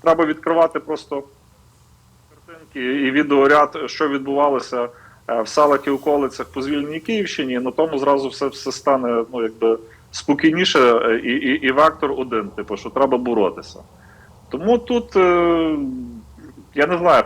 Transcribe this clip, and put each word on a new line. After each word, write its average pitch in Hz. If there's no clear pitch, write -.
треба 165
відкривати 165
просто 143
картинки 143
і 131
відеоряд, 143
що 156
відбувалося, 139
е, 117
в 107
селах 147
і -
околицях 139
по -
звільненій 147
Київщині, 160
і 123
на 127
тому 156
зразу 139
все, 139
все 131
стане, 123
ну, 120
якби 113
спокійніше, -
е, 117
і, 117
і, 139
і 131
вектор 151
один, 117
типу, 101
що 113
треба 131
боротися. 110
Тому 196
тут, 240
е, 170
я 147
не 175
знаю, 165